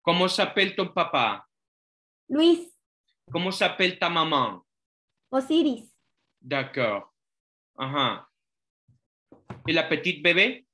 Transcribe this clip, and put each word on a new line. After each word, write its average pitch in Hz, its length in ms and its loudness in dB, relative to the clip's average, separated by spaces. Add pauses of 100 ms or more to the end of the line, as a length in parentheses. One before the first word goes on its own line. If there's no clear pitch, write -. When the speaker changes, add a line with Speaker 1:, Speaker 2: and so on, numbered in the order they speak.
Speaker 1:
¿Cómo 180 280 2
s'appelle 190 460 0
ton 185 180 -4
papa? 123 540 -2 (800)
Speaker 2:
Luis. 320 420 2 (600)
Speaker 1:
¿Cómo 175 200 -2
s'appelle 185 460 0
ta 175 120 0
maman? 147 520 0 (680)
Speaker 2:
Osiris. 269 600 0 (480)
Speaker 1:
D'accord. 127 720 -4 (640)
Ajá. 135 540 -4 (1400)
¿Y 160 80 -2
la 160 160 0
petite 156 320 -2
bébé? 185 520 2